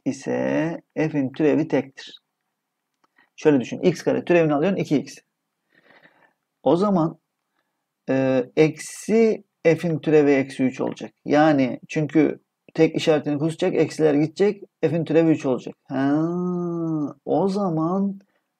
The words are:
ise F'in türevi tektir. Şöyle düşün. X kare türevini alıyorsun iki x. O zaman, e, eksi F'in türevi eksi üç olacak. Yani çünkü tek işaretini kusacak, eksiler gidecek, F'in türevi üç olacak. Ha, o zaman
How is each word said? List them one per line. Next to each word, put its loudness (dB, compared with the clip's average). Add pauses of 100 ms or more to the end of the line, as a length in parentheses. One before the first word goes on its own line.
ise -4 (140)
F'in -2
türevi 0
tektir. -6 (1160)
Şöyle 4
düşün. -6
X 0
kare -2
türevini 2
alıyorsun 0
iki -2
x. -6 (1500)
O 4
zaman, 0 (920)
e, 0 (100)
eksi 0 (200)
F'in 2
türevi 4
eksi 0
üç -2
olacak. -8 (140)
Yani 2 (100)
çünkü 0 (340)
tek 2
işaretini 0
kusacak, -2
eksiler 2
gidecek, 0 (180)
F'in -2
türevi 2
üç -2
olacak. -4
Ha, -2 (1120)
o 0
zaman -2 (400)